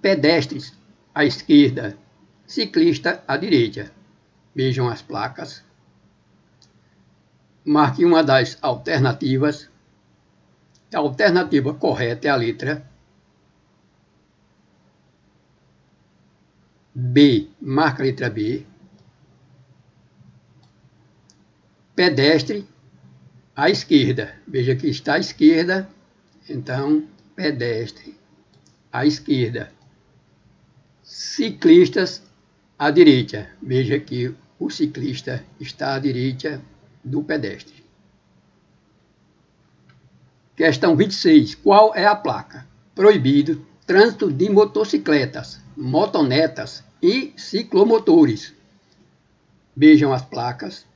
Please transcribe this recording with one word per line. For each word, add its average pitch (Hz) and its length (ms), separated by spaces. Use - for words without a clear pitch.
Pedestres 160 720
à 147 100
esquerda, 127 720
ciclista 160 800
à 139 100
direita. 120 560
Vejam 131 340
as 113 120
placas. - 640
Marque 147 400
uma 165 180
das 135 380
alternativas. 135 1120
A - 60
alternativa 147 760
correta 120 540
é - 20
a 139 60
letra 120 540
B. 127 540
Marque 143 420
a - 20
letra 131 240
B. 107 380
Pedestre 156 720
à 147 140
esquerda. 127 680
Veja 131 300
que 139 120
está - 260
à 160 40
esquerda, 165 680
então, 139 600
pedestre 120 840
à 127 140
esquerda. 123 680
Ciclistas 180 1200
à 147 120
direita. 135 600
Veja 131 380
que 127 360
o 302 120
ciclista 131 760
está 135 360
à 135 40
direita 131 640
do 147 200
pedestre. 123 640
Questão 160 400
vinte 196 140
e - 40
seis. 156 400
Qual 214 400
é 185 120
a 208 80
placa? 135 520
Proibido 147 720
trânsito 196 460
de 160 160
motocicletas, 208 1120
motonetas 151 1040
e 233 340
ciclomotores. 185 1160
Vejam 147 360
as 127 100
placas. - 720